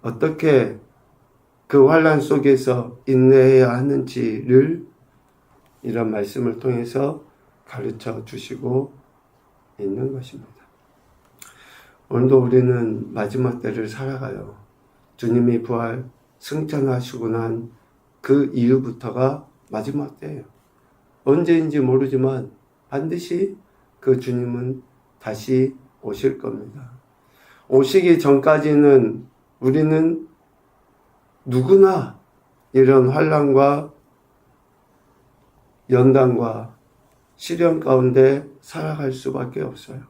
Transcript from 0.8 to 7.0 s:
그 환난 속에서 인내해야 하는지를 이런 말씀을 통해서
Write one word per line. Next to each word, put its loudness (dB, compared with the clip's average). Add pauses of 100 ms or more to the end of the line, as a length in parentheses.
그 6
환난 4
속에서 0
인내해야 6
하는지를 0 (1000)
이런 -4
말씀을 -6
통해서 -6 (420)